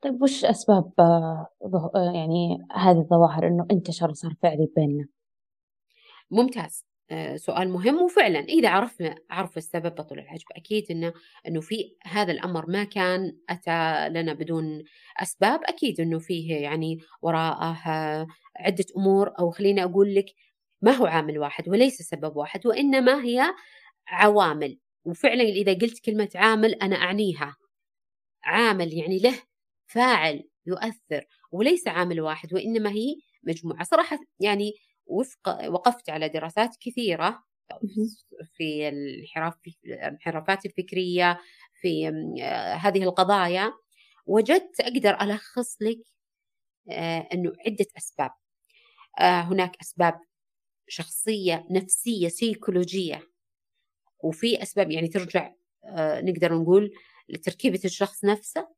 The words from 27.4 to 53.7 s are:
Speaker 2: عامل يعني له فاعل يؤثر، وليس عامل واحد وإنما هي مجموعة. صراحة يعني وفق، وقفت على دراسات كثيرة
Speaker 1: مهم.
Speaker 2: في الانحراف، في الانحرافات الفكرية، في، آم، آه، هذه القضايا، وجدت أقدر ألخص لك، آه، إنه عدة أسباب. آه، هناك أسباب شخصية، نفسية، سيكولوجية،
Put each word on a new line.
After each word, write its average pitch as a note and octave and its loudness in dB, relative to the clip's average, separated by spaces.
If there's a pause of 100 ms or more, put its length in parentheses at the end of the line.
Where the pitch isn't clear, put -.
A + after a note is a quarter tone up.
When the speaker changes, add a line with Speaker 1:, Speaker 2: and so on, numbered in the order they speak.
Speaker 2:
عامل F#3 0
يعني E3+ -2
له A#3+ 4 (540)
فاعل F#3 0 (220)
يؤثر، F3+ -6 (260)
وليس C4+ 2
عامل F3 -2
واحد D#3 -6
وإنما G#3+ -2
هي A3+ -4 (280)
مجموعة. E3 -6
صراحة D#4 2 (200)
يعني G#3 -2 (320)
وفق، F#3 -6
وقفت A#3+ 0
على D#3 -4
دراسات E3 -2 (120)
كثيرة G#3 -4 (400)
Speaker 1:
مهم. G#3+ -4 (440)
Speaker 2:
في D3+ -4
الانحراف، D3 -8 (100)
في E3+ -20 (100)
الانحرافات E3 -6
الفكرية، F3+ -2 (420)
في، D#3+ -2
آم، D#3 -8
آه، B2 -6
هذه F#3+ 2
القضايا، F#3 2 (520)
وجدت A3+ 2
أقدر A#3+ 0
ألخص G#3+ -6
لك، A3+ -2 (920)
آه، E3 -6
إنه F3 -4 (140)
عدة G#3 -2 (100)
أسباب. - -6 (880)
آه، F3+ 4
هناك F3+ -2
أسباب E3+ 0 (680)
شخصية، F3+ -4
نفسية، F#3 0
سيكولوجية، F3+ -2 (1000)